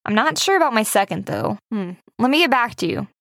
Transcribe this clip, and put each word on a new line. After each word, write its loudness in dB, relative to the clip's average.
I'm -2
not 0
sure 2
about 2
my 2
second, 0
though. -4
Hmm. -6
Let 2
me 4
get 2
back 0
to -2
you, -4